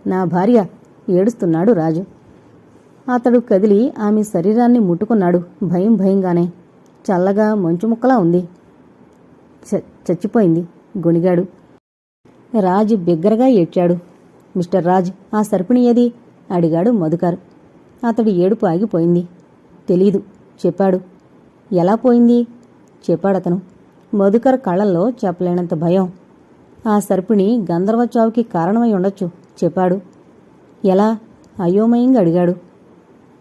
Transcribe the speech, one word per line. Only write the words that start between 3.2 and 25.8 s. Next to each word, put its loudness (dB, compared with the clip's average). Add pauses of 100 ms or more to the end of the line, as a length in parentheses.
కదిలి 2
ఆమె 0
శరీరాన్ని 0
ముట్టుకున్నాడు 0 (220)
భయం 0
భయంగానే. 0 (680)
చల్లగా 0
మంచు -2
ముక్కలా 0
ఉంది. 0 (1300)
"చ-, -8
చచ్చిపోయింది," 0 (300)
గొణిగాడు. 0 (1120)
రాజు 0
బిగ్గరగా 0
ఏడ్చాడు. 2 (640)
"మిస్టర్ -2
రాజ్, 0 (240)
ఆ 0
సర్పిణి 0
ఏది?" 2 (380)
అడిగాడు 0
మధుకర్. -2 (720)
అతడి 0
ఏడుపు 0
ఆగిపోయింది. 0 (640)
"తెలీదు," 2 (420)
చెప్పాడు. 0 (720)
"ఎలా 2
పోయింది?" 2 (640)
చెప్పాడతను. -2 (540)
మధుకర్ 2
కళ్ళల్లో 0
చెప్పలేనంత -4
భయం. 0 (760)